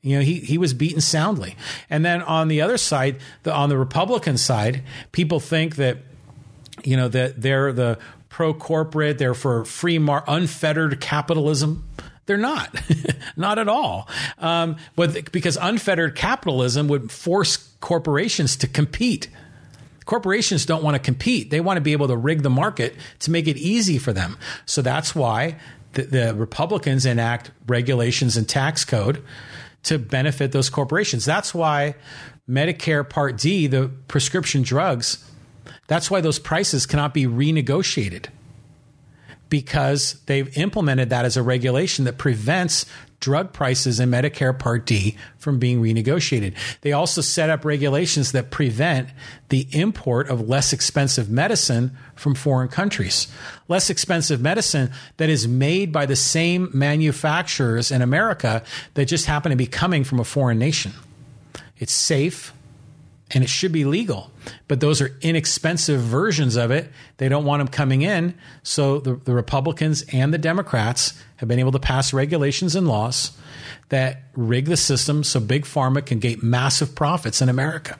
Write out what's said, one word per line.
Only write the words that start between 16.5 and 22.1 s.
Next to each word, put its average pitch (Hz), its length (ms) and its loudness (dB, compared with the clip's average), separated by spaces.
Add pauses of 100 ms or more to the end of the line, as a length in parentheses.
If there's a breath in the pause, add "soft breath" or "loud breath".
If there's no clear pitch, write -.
would 143 240 -2
force 175 440 0 (240)
corporations 160 760 0
to - 100 -2
compete. 185 640 0 (760 loud breath)
Corporations 202 600 0
don't 160 200 0
want 151 100 2
to 135 60 0
compete. 135 500 0
They 151 100 2
want 180 180 2
to - 20 0
be 147 100 2
able 143 160 2
to 123 100 2